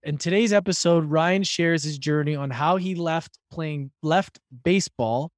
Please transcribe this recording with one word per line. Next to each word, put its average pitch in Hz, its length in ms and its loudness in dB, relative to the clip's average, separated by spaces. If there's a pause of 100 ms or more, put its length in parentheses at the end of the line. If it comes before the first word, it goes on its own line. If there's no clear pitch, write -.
In 151 140 -6
today's 202 340 2
episode, 175 540 2
Ryan 165 380 2
shares 165 400 0
his 147 140 -4
journey 151 380 -2
on 139 140 -6
how 147 260 0
he 185 200 -4
left 165 440 -4 (100)
playing, 151 420 -6 (120)
left 165 380 0 (240)
baseball 147 720 0